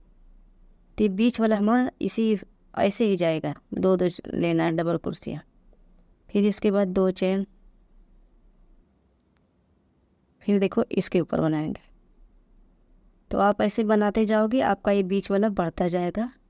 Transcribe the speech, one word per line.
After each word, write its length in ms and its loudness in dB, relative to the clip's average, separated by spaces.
तो 60 2
ये 60 4
बीच 300 0
वाला 160 2
हमारा 340 2
इसी, 380 0
ऐसे 300 0
ही 120 2
जाएगा, 380 -2
दो 220 2
दो 120 2
लेना 300 0
है 80 0
डबल 260 0
कुर्सियाँ, 420 -10
फिर 180 2
इसके 240 0
बाद 200 2
दो 220 2
चेन, 340 -2
फिर 160 2
देखो 340 0
इसके 280 0
ऊपर 200 -2
बनाएंगे। 400 -2
तो 100 -2
आप 220 2
ऐसे 220 0
बनाते 420 2
जाओगे, 360 0
आपका 300 0
ये 120 2
बीच 260 -2
वाला 200 2
बढ़ता 380 -2
जाएगा, 420 -4